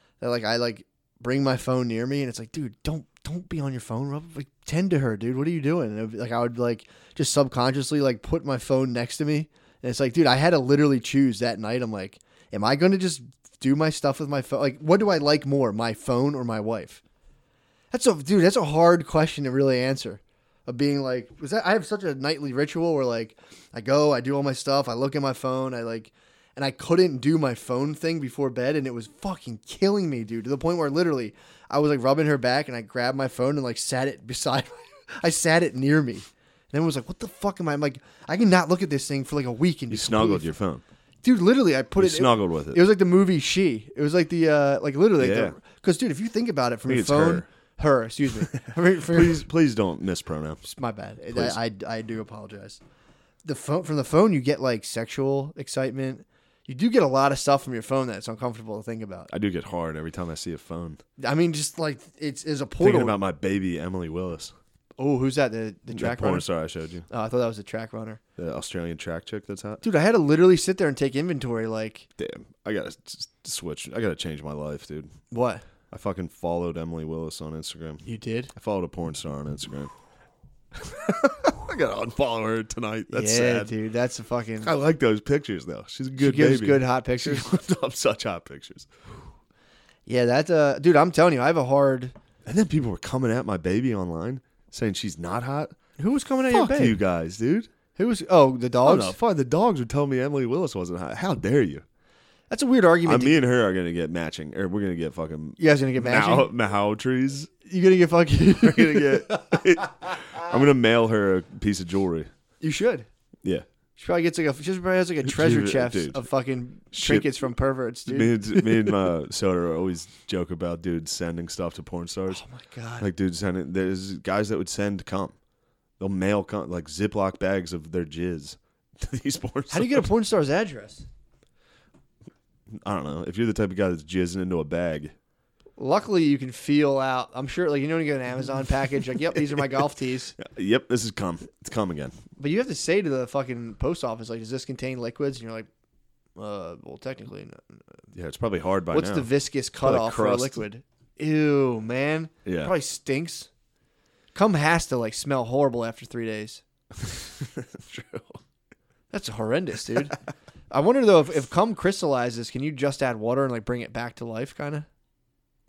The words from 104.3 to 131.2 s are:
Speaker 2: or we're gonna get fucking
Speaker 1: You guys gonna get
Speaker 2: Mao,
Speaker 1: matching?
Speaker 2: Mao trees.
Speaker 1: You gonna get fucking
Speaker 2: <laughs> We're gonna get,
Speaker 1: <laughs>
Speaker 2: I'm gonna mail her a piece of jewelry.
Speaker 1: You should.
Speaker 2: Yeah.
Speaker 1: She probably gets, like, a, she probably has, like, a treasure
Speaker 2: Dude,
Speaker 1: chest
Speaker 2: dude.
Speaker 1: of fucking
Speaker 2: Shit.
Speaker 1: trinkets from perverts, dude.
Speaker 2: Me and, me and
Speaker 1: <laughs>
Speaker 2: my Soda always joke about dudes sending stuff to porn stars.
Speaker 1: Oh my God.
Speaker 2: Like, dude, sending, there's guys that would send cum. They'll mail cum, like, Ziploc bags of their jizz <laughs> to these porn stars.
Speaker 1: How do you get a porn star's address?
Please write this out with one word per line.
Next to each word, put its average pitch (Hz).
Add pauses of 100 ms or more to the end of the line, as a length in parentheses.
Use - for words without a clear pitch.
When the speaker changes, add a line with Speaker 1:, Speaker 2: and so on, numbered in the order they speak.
Speaker 2:
or 95
we're 101
gonna 95
get 82
fucking 78
Speaker 1:
You 160
guys 147
gonna 131
get 127
Speaker 2:
Mao, 120 (260)
Speaker 1:
matching? 131
Speaker 2:
Mao 104
trees. 131 (240)
Speaker 1:
You 180
gonna 190
get 175
fucking 165
Speaker 2:
<laughs> -
We're 233
gonna 156
get, 139 (360)
Speaker 1:
<laughs> 180 (440)
Speaker 2:
I'm 170
gonna 143
mail 117
her 101
a 87
piece 101
of 92
jewelry. 87 (340)
Speaker 1:
You 156
should. 156 (380)
Speaker 2:
Yeah. 90 (360)
Speaker 1:
She -
probably 175
gets, 170
like, 160
a, 147
she 165
probably 185
has, 180
like, 160
a 135
treasure 135
Speaker 2:
Dude, 101
Speaker 1:
chest 123
Speaker 2:
dude. 82
Speaker 1:
of 120
fucking 127 (120)
Speaker 2:
Shit. -
Speaker 1:
trinkets 127
from 127
perverts, 131
dude. 131
Speaker 2:
Me 117
and, 107
me 113
and 107
Speaker 1:
<laughs> 101
Speaker 2:
my 90
Soda 87
always 87 (220)
joke 90
about 85
dudes 85
sending 85
stuff 85
to -
porn 87
stars. 92
Speaker 1:
Oh -
my - (200)
God. 117
Speaker 2:
Like, 98
dude, 92
sending, 90
there's 95
guys 101
that 107
would 92
send 101
cum. 95 (640)
They'll 95
mail 95
cum, 82
like, 87
Ziploc 95
bags 95
of 80
their 87
jizz 80 (220)
<laughs> -
to -
these 135
porn -
stars. -
Speaker 1:
How 175
do 233
you 240
get 277
a 180
porn 226
star's 180
address? 147 (1800)